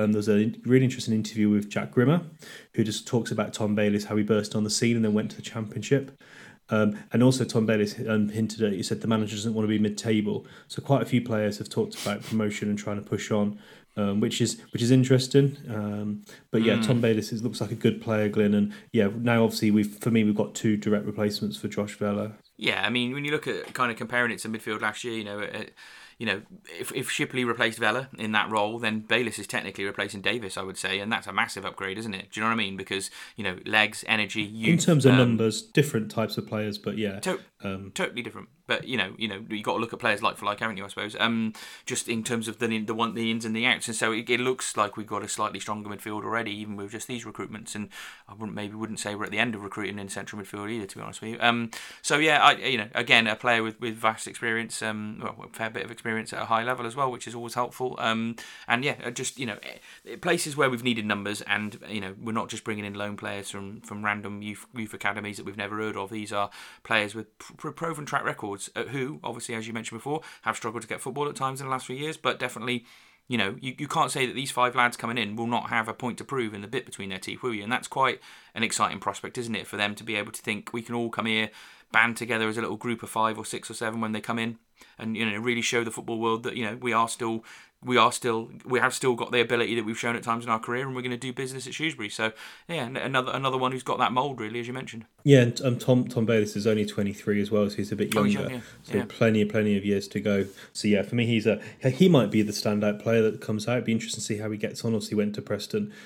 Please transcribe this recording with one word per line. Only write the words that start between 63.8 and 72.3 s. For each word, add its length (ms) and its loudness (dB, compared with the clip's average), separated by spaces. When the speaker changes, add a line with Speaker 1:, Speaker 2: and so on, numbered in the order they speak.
Speaker 2:
random 380 -4
youth, 240 -10
youth 180 -6
academies 440 -4
that 80 -12
we've 120 -8
never 200 -4
heard 180 -4
of. 140 -6
These 240 -6
are 160 0
players 320 0
with 240 -10
pr-, 160 -18
pr-, 160 -8
proven 340 -8
track 200 -2
records, 320 -4
uh, 100 -4
who, 380 -6
obviously, 300 -8
as 140 -6
you 60 -8
mentioned 260 -8
before, 220 -4
have 120 0
struggled 260 -6
to 60 -12
get 140 -6
football 280 -4
at 60 -10
times 240 -4
in 80 -8
the 40 -4
last 160 -4
few 80 -8
years, 220 -6
but 220 0